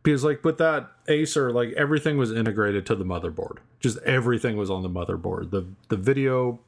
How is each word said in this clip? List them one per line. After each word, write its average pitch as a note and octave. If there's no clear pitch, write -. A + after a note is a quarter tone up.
Because, C#3+
like, D3+
with D#3+
that D#3
Acer, D3
like, A#2+
everything D3
was A#2+
integrated G#2
to A2
the F#2+
motherboard. F2
Just B2
everything B2
was G2
on F#2+
the F#2
motherboard. F2
The, F#2+
the G#2+
video B2+